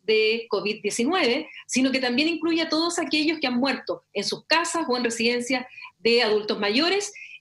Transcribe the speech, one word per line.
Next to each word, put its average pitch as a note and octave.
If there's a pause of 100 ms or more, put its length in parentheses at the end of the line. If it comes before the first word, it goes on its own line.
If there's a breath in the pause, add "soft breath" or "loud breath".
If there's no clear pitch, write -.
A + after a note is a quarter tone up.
de A3
covid G#3
diecinueve, C4 (160 loud breath)
sino C4
que C4
también B3+
incluye E4
a D#4
todos E4+
aquellos D4+
que C4+
han B3
muerto B3 (100)
en G3
sus -
casas E4
o A#3+
en A#3+
residencias A#3+ (320 loud breath)
de A#3
adultos G#3+
mayores, D#4+ (300 loud breath)